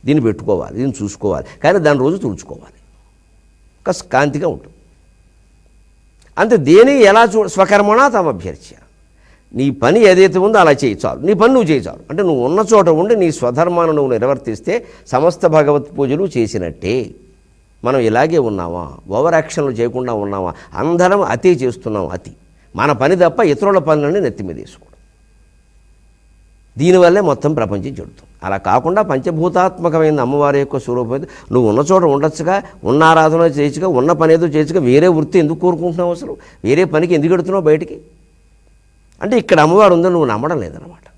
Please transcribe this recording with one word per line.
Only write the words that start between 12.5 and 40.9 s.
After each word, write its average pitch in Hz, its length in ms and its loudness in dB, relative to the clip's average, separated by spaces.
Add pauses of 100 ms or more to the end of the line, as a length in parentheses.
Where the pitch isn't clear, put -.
చోట 196 160 4 (140)
ఉండి 214 200 0
నీ 175 60 2 (100)
స్వధర్మాన్ని 165 600 0
నువ్వు 135 160 -2
నిర్వర్తిస్తే 120 600 -4 (380)
సమస్త 165 440 0
భగవత్ 147 320 2 (100)
పూజలు 143 280 -2 (100)
చేసినట్టే. 104 600 -4 (880)
మనం 131 140 0 (100)
ఇలాగే 151 300 2 (100)
ఉన్నామా? 87 340 -8 (340)
ఓవర్ 160 220 0
యాక్షన్లు 151 400 -6
చేయకుండా 120 440 -4
ఉన్నామా? 98 280 -6 (300)
అందరం 180 400 2 (120)
అతి 180 280 2
చేస్తున్నాం, 107 540 -6
అతి. - 180 -16 (420)
మన 139 160 -2 (100)
పని 160 200 2
తప్ప 170 180 0 (120)
ఇతరుల 196 360 0
పనులన్నీ 151 380 0
నెత్తి 107 220 -8
మీద 78 160 -12
వేసుకోవడం. - 280 -20 (1900)
దీనివల్లే 180 520 4
మొత్తం 143 300 -2
ప్రపంచం 104 400 -6
చెడుతుంది. - 320 -20 (140)
అలా 98 120 -4 (120)
కాకుండా 160 320 0 (100)
పంచభూతాత్మకమైన 160 1120 -2
అమ్మవారి 143 380 0
యొక్క 131 220 -6
స్వరూపం 120 320 -4
అయితే 160 100 -10 (260)
నువ్వు 120 180 2
ఉన్న 120 100 2 (100)
చోట 190 120 4 (120)
ఉండొచ్చుగా, 156 400 -2 (340)
ఉన్న 143 120 2 (100)
ఆరాధన 160 360 4 (120)
చేయొచ్చుగా, 147 280 -2 (120)
ఉన్న 147 120 0 (120)
పని 160 140 4
ఏదో 165 180 0
చేయొచ్చుగా, 156 340 0
వేరే 151 180 4 (120)
వృత్తి 156 240 0
ఎందుకు 156 220 -4
కోరుకుంటున్నావు 175 520 -2
అసలు? - 180 -14 (320)
వేరే 156 180 2 (100)
పనికి 170 240 0
ఎందుకు 165 180 0
ఎడుతున్నావు 185 320 -4
బయటికి? 156 280 -2 (1300)
అంటే 208 180 -2
ఇక్కడ 170 240 2
అమ్మవారు 185 320 4
ఉందని 180 180 2
నువ్వు 151 180 0
నమ్మడం 143 300 -4
లేదన్నమాట. - 420 -16 (120)